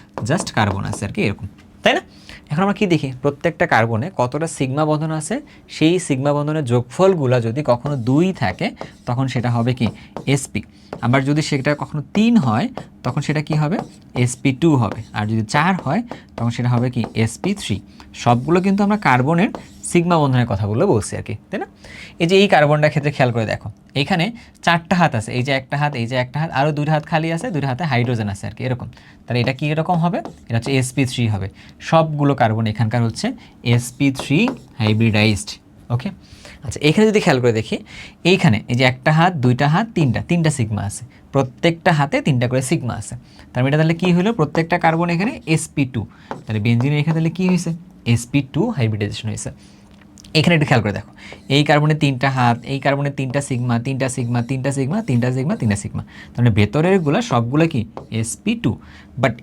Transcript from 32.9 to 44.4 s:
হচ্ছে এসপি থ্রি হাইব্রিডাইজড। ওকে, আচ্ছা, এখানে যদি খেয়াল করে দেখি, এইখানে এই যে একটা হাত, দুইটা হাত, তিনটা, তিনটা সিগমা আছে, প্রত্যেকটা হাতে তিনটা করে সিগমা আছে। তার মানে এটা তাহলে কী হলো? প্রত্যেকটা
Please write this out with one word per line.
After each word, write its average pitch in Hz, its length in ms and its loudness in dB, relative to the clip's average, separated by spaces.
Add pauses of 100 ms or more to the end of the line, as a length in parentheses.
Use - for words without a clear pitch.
হচ্ছে 117 200 -4 (480)
এসপি 131 320 0 (140)
থ্রি 143 180 2 (420)
হাইব্রিডাইজড। 107 680 2 (460)
ওকে, 123 140 -4 (560)
আচ্ছা, - 140 -10 (100)
এখানে 214 200 4
যদি 202 160 4
খেয়াল 135 180 4
করে 120 160 4
দেখি, 151 160 -4 (560)
এইখানে 143 260 4 (140)
এই 123 80 0
যে 135 120 2
একটা 156 280 0
হাত, 180 140 4 (120)
দুইটা 127 280 2
হাত, 220 140 0 (100)
তিনটা, 120 220 2 (100)
তিনটা 165 280 2
সিগমা 104 320 -2
আছে, - 140 -10 (300)
প্রত্যেকটা 170 640 0
হাতে 147 180 0 (100)
তিনটা 127 240 2
করে 131 180 0
সিগমা 120 320 -2
আছে। - 120 -14 (380)
তার 123 100 -4
মানে 135 100 2
এটা 156 100 4
তাহলে 165 200 2
কী 185 160 2
হলো? 185 120 2 (100)
প্রত্যেকটা 165 440 0